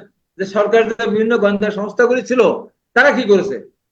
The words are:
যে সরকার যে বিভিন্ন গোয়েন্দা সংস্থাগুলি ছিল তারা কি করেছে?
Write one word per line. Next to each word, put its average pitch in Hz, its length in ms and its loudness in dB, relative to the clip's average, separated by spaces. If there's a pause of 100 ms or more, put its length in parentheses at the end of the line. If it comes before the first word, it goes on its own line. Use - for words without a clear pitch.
(380)
যে 190 80 -8
সরকার 208 420 0
যে 220 220 -6
বিভিন্ন 220 280 0
গোয়েন্দা 202 340 0
সংস্থাগুলি 233 500 -2
ছিল 247 200 0 (520)
তারা 269 180 4
কি 240 120 0
করেছে? 147 480 0 (200)